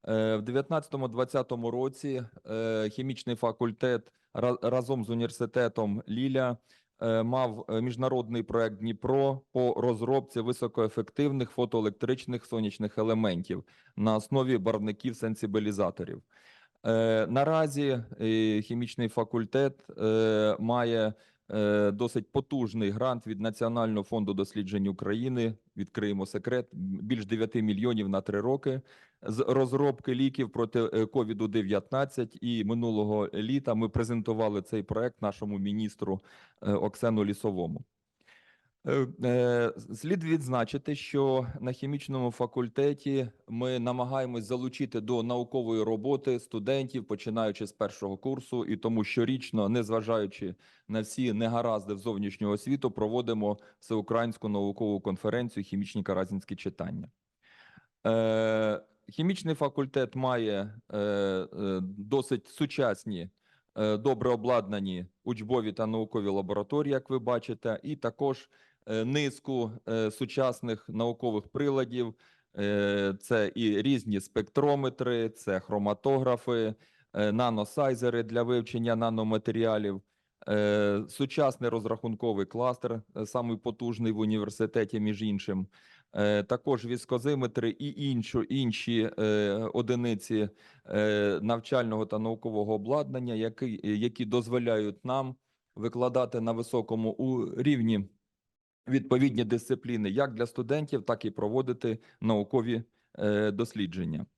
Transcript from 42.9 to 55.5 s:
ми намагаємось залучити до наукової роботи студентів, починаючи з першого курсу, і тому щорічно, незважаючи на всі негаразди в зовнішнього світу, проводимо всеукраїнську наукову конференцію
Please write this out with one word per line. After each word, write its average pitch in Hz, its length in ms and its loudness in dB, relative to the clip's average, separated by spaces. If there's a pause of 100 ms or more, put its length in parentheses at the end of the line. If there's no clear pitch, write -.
ми 123 320 -2
намагаємось 123 640 -2
залучити 123 580 -4
до 113 220 0
наукової 120 600 0
роботи 123 560 0
студентів, 123 680 -2
починаючи 107 600 -2
з - 40 -12
першого 98 460 -4
курсу, 131 480 -4
і 107 120 -2
тому 113 260 0
щорічно, 117 640 0
незважаючи 110 840 0 (320)
на 110 140 -2
всі 117 320 -2
негаразди 113 600 0
в 98 60 -6
зовнішнього 101 580 -2
світу, 135 340 -2
проводимо 107 680 0 (220)
всеукраїнську 113 720 -2
наукову 101 520 0
конференцію 107 640 -2